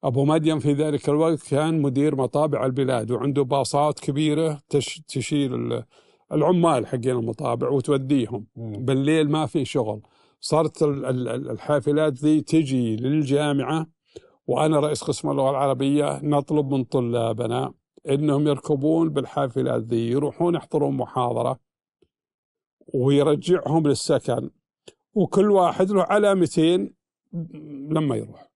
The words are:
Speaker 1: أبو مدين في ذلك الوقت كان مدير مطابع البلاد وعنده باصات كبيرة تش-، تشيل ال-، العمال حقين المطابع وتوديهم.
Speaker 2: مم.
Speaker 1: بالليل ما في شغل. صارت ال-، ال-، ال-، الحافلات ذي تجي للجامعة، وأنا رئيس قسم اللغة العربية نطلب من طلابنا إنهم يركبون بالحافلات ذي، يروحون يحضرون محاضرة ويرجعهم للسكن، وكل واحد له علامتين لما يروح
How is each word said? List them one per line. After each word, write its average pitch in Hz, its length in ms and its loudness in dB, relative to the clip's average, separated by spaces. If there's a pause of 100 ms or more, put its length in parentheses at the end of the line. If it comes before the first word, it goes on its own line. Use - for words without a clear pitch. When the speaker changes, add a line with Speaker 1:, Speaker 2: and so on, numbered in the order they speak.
Speaker 1:
أبو 135 200 0
مدين 156 340 2
في 147 140 0
ذلك 143 360 -2
الوقت 156 340 2
كان 156 400 0
مدير 139 340 0
مطابع 135 500 0
البلاد 127 440 0
وعنده 131 320 0
باصات 143 580 0
كبيرة 151 680 -2
تش-، - 400 -2
تشيل 139 460 -2
ال-، 117 300 -4 (480)
العمال 156 540 2
حقين 123 240 -2
المطابع 120 580 -2
وتوديهم. 131 760 -2 (100)
Speaker 2:
مم. 113 280 -10
Speaker 1:
بالليل 143 460 2
ما 156 160 0
في 139 180 -2
شغل. 107 380 -4 (380)
صارت 156 420 0
ال-، 139 220 0
ال-، 127 240 -2
ال-، 123 220 -6
الحافلات 147 600 0
ذي 151 280 2
تجي 131 560 0
للجامعة، 143 920 0 (600)
وأنا 151 340 2
رئيس 151 220 -2
قسم 147 280 -4
اللغة 139 200 0
العربية 143 720 0
نطلب 147 520 0
من 131 100 0
طلابنا 120 880 -2 (340)
إنهم 143 400 2
يركبون 151 600 0
بالحافلات 131 760 -2
ذي، 117 280 -2
يروحون 147 440 0
يحضرون 143 420 -2
محاضرة 123 640 -2 (1300)
ويرجعهم 147 920 2
للسكن، 131 640 -2 (640)
وكل 202 360 2
واحد 190 400 4
له 196 120 2
علامتين 190 920 2 (960)
لما 156 260 0
يروح 107 400 -12